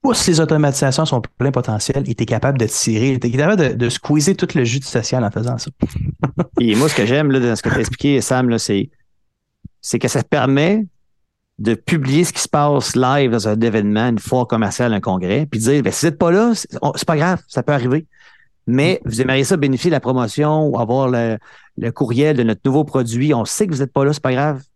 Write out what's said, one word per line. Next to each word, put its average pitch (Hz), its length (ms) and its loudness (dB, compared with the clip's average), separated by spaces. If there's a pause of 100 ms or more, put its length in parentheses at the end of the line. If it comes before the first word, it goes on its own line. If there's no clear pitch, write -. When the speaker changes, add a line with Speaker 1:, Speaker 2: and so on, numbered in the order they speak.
Speaker 1:
Pousse 254 240 0
les 160 140 4
automatisations 147 600 2
à 156 40 0
son 127 140 0 (160)
plein 135 160 0
potentiel 123 560 -2
et 127 60 -4
t'es - 100 -2
capable 131 340 0
de 117 80 2
tirer, 117 540 0
t'es 123 100 -2
capable 160 320 2
de, 123 120 2
de 120 160 0
squeezer - 440 0
tout 175 200 -2
le 127 100 2
jus 120 160 0
du - 60 -16
social 123 360 -2
en 101 80 0
faisant 117 280 -4
ça. - 120 -10 (440)
<laughs> - 460 -4
Speaker 2:
Et 117 140 4
moi, 139 140 4
ce 147 80 -2
que 117 80 2
j'aime, 139 260 2
là, 135 80 4
dans 120 160 2
ce - 80 -6
que - 60 -2
t'as 131 120 0
expliqué, 135 420 0
Sam, 127 260 0
là, 117 100 2
c'est, 101 300 -2 (920)
c'est - 160 -4
que 120 100 -2
ça - 140 0
te - 60 -6
permet 151 580 2 (720)
de 110 160 0
publier 143 500 0
ce - 80 -4
qui - 80 -8
se - 80 -6
passe 147 480 0
live 131 360 2
dans 110 140 -2
un 107 140 0
événement, 107 480 0
une 113 100 0
foire 127 280 -2
commerciale, 113 480 -2
un 98 60 -2
congrès, 95 440 -2
puis 120 160 -6
dire, 135 220 2
ben, - 100 0
si - 140 -2
vous 165 60 2
êtes 147 60 -12
pas 170 120 2
là, 220 240 4
c'est, - 140 -8 (120)
on, 143 160 -2
c'est - 100 -6
pas 160 120 2
grave, 170 280 0
ça - 160 -6
peut 147 100 0
arriver. 135 340 0 (600)
Mais 139 380 2
Speaker 1:
Mm. - 40 -4
Speaker 2:
vous 113 120 -4
aimeriez 131 240 2
ça 185 140 0
bénéficier 139 320 0
de 165 60 2
la - 40 0
promotion 147 680 0
ou 123 120 -2
avoir 127 300 0
le, 117 280 0 (400)
le 117 160 -6
courriel 139 440 0
de 123 60 2
notre 110 220 0
nouveau 139 200 2
produit. 131 500 0
On 113 100 0
sait - 220 -2
que 170 60 -4
vous 135 100 -2
êtes 135 100 -6
pas 139 140 2
là, 147 80 2
c'est 143 80 -10
pas 127 100 0
grave. 135 300 -2 (140)